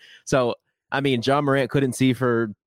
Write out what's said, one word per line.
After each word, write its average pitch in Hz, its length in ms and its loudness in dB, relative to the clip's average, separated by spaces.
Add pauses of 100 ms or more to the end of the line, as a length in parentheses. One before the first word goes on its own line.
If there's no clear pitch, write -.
(240)
So, 127 300 0 (360)
I 135 120 -2
mean, 131 200 0
Ja 135 200 2
Morant 135 280 0
couldn't 135 220 0
see 131 220 2
for 117 360 0 (160)